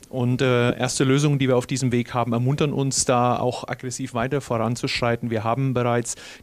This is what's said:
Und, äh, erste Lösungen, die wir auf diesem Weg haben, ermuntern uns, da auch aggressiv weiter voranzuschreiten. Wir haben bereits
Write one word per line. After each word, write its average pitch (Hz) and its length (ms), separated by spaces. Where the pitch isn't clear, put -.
Und, 123 320
äh, 123 340
erste 127 300
Lösungen, 143 340
die 135 80
wir 123 120
auf 123 80
diesem 127 260
Weg 120 220
haben, 120 180
ermuntern 135 400
uns, 135 320
da 123 340
auch 120 300
aggressiv 127 460
weiter 131 260
voranzuschreiten. 117 880
Wir 110 160
haben 127 300
bereits 120 400